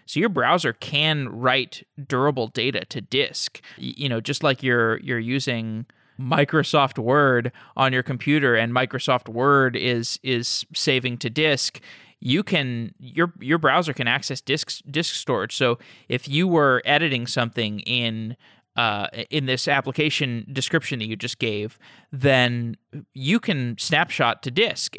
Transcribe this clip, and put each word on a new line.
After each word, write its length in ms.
So 160
your 80
browser 460
can 560
write 520
durable 420
data 380
to 140
disk. 600
Y-, 180
you 120
know, 120
just 220
like 200
you're, 360
you're 200
using 680
Microsoft 800
Word 540
on 160
your 100
computer 520
and 180
Microsoft 560
Word 480
is, 460
is 520
saving 440
to 120
disk, 500
you 220
can, 560
your, 420
your 180
browser 360
can 140
access 320
disk, 500
disk 240
storage. 420
So 220
if 200
you 200
were 360
editing 440
something 520
in, 560
uh, 340
in 160
this 200
application 840
description 480
that 60
you 100
just 240
gave, 400
then 640
you 280
can 360
snapshot 680
to 80
disk. 460